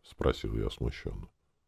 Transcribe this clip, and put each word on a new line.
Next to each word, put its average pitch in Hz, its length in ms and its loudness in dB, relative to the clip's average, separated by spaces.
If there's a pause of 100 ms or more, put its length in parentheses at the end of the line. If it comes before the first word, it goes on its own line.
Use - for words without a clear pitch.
спросил - 540 2
я 52 120 2
смущенно. - 580 -4 (400)